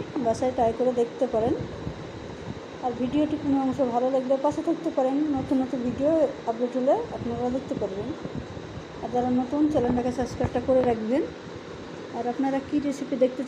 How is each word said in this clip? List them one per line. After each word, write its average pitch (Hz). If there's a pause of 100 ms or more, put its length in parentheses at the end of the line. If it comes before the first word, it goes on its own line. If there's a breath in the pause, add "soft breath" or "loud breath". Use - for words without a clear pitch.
(240)
বাসায় 226
ট্রাই 226
করে 247
দেখতে 240
পারেন। 233 (1300)
আর 254
ভিডিওটি 294
কোনো 277
অংশ 262
ভালো 247
লাগলে 262
পাশে 294
থাকতে 330
পারেন, 262
নতুন 277
নতুন 254
ভিডিও 269 (180)
আপলোড 240
হলে 254
আপনারা 247
দেখতে 254
পারবেন। 202 (920)
আর 233
যারা 247
নতুন, 294
চ্যানেলটাকে 247
সাবস্ক্রাইবটা 247
করে 262
রাখবেন। 240 (920)
আর 233
আপনারা 269 (120)
কী 302
রেসিপি 277
দেখতে 262